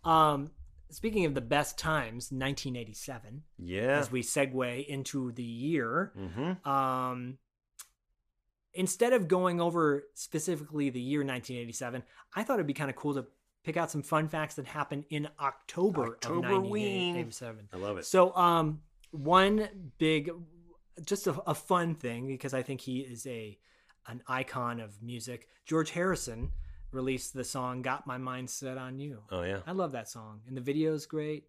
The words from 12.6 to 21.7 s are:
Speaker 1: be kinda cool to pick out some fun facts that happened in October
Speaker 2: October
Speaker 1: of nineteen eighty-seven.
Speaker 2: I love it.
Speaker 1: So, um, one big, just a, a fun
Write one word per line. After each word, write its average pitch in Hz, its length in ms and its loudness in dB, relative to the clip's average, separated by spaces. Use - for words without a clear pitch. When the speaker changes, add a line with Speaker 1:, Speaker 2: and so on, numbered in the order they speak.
Speaker 1:
be 143 80 0
kinda 135 200 -2
cool 147 200 -2
to 127 120 -4
pick 160 140 -4
out 165 140 2
some 147 120 -2
fun 156 260 2
facts 151 260 -4
that 135 120 -8
happened 147 440 -4
in 147 180 -2
October 151 680 2
Speaker 2:
October 165 460 -2
Speaker 1:
of 190 100 6
nineteen 196 520 0
eighty-seven. 113 560 -8
Speaker 2:
I 92 40 -10
love 98 220 -2
it. - 80 -8
Speaker 1:
So, 185 280 8
um, 165 460 6
one 185 880 4
big, 156 320 4
just 196 220 -2
a, 185 160 2
a 151 120 0
fun 170 400 2